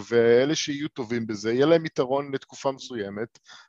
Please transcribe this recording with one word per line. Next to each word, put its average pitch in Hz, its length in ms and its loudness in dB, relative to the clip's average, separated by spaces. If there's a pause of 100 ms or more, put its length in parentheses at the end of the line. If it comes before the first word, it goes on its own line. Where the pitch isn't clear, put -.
ואלה 117 460 4
שיהיו 147 320 -4
טובים 117 400 -6
בזה, 107 260 -4
יהיה 131 120 4
להם 165 200 4
יתרון 139 480 -4
לתקופה - 380 -6
מסוימת, 110 680 -8 (300)